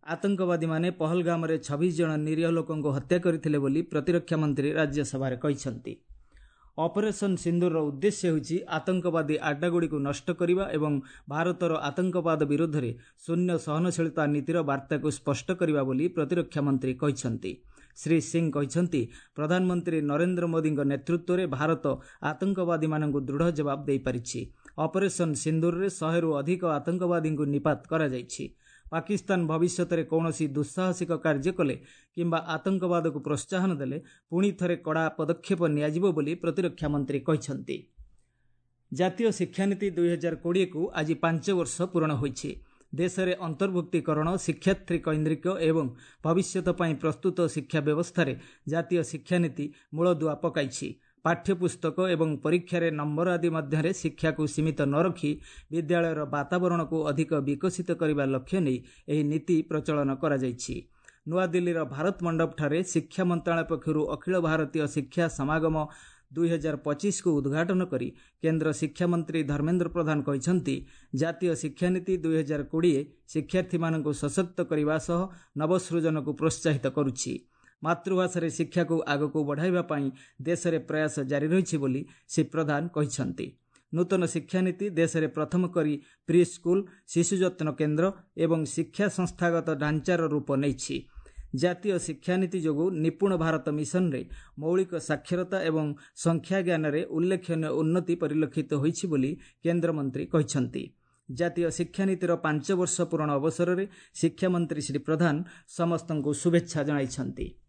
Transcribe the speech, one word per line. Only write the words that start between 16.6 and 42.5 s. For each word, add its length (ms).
ମନ୍ତ୍ରୀ 320
କହିଛନ୍ତି। 580
ଶ୍ରୀ 220
ସିଂ 300
କହିଛନ୍ତି, 500
ପ୍ରଧାନମନ୍ତ୍ରୀ 680
ନରେନ୍ଦ୍ର 440
ମୋଦିଙ୍କ 400
ନେତୃତ୍ୱରେ 640
ଭାରତ 340
ଆତଙ୍କବାଦୀମାନଙ୍କୁ 1040
ଦୃଢ଼ 180
ଜବାବ 260
ଦେଇପାରିଛି। 560
ଅପରେସନ 560
ସିନ୍ଦୁରରେ 560
ଶହେରୁ 380
ଅଧିକ 240
ଆତଙ୍କବାଦୀଙ୍କୁ 680
ନିପାତ 420
କରାଯାଇଛି। 580
ପାକିସ୍ତାନ 600
ଭବିଷ୍ୟତରେ 580
କୌଣସି 440
ଦୁଃସାହସିକ 640
କାର୍ଯ୍ୟ 320
କଲେ 220
କିମ୍ବା 260
ଆତଙ୍କବାଦକୁ 720
ପ୍ରୋତ୍ସାହନ 560
ଦେଲେ 220
ପୁଣି 240
ଥରେ 240
କଡ଼ା 280
ପଦକ୍ଷେପ 500
ନିଆଯିବ 440
ବୋଲି 220
ପ୍ରତିରକ୍ଷା 540
ମନ୍ତ୍ରୀ 320
କହିଛନ୍ତି। 560
ଜାତୀୟ 400
ଶିକ୍ଷାନୀତି 580
ଦୁଇ 200
ହଜାର 260
କୋଡ଼ିଏକୁ 440
ଆଜି 200
ପାଞ୍ଚ 380
ବର୍ଷ 240
ପୂରଣ 260
ହୋଇଛି। 340